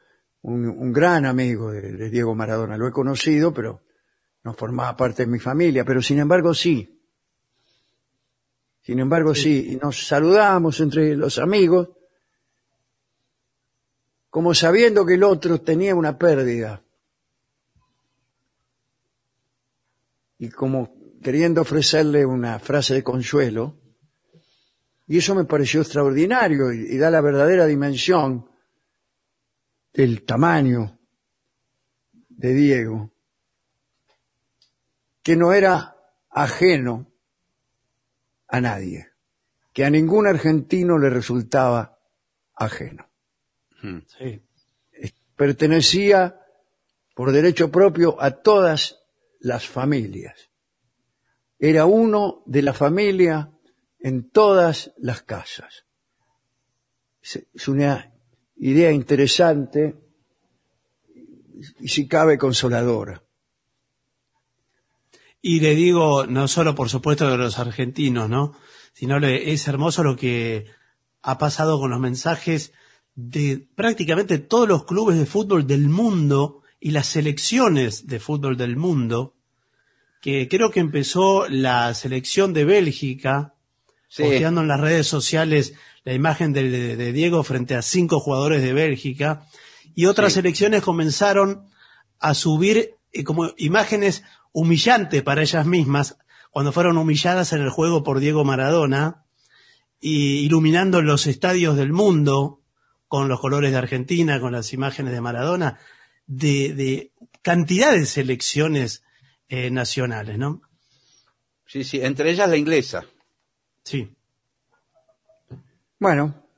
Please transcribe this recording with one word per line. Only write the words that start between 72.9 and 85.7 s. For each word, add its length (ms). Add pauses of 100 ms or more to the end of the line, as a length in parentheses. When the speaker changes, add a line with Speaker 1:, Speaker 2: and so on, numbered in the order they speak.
Speaker 2:
de 500 (100)
prácticamente 640
todos 280
los 180
clubes 320
de 80
fútbol 420
del 220
mundo 760 (160)
y 120
las 160
selecciones 1000
de 140
fútbol 360
del 200
mundo, 580 (840)
que 280
creo 220
que 100
empezó 680
la 440
selección 600
de 120
Bélgica 920 (560)
Speaker 3:
Sí. 120
Speaker 2:
posteando 380
en 60
las 140
redes 260
sociales 680 (280)